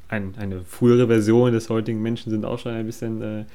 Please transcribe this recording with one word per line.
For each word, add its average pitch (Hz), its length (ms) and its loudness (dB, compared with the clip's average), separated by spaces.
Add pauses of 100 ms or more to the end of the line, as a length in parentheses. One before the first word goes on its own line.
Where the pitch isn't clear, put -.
ein, 101 300 -6
eine 95 240 -6
frühere 120 460 4
Version 113 440 4
des 113 180 0
heutigen 110 320 -2
Menschen 117 280 -4
sind 110 140 -2
auch 120 140 -4
schon 117 140 -8
ein 113 140 -6
bisschen, 113 360 -8
äh, 107 220 -8 (100)